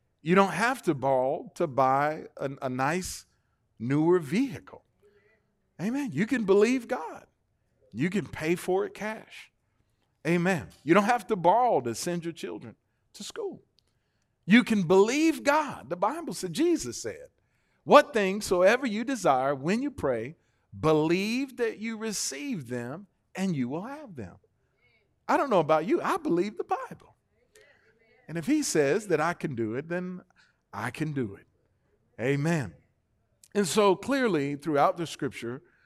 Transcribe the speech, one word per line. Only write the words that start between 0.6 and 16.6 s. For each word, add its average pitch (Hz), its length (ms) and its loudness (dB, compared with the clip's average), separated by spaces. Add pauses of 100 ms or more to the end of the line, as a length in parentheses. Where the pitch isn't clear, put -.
to 170 100 2
borrow 135 600 -2
to 175 100 -2
buy 139 600 0 (120)
a, 139 140 -6 (100)
a 135 80 -4
nice, 143 560 -4 (540)
newer 156 400 2
vehicle. 170 640 -4 (1000)
Amen. 247 320 -4
You 190 140 0
can 240 160 0
believe 220 440 4
God. 269 380 -8 (680)
You 147 200 -2
can 175 160 -2
pay 156 260 -2
for 185 320 -2
it 190 80 -10
cash. - 560 -12 (800)
Amen. 170 400 0 (160)
You 156 100 4
don't 202 120 6
have 240 220 2
to 226 80 0
borrow 185 460 4
to 117 140 -4
send 175 280 -4
your 165 100 -8
children 165 420 -12 (400)
to 208 80 -16
school. 381 400 -10 (840)
You 220 180 8
can 208 200 0
believe 233 600 4
God. 277 460 0
The 175 60 -6
Bible 226 400 -4
said, 185 180 -8
Jesus 247 480 0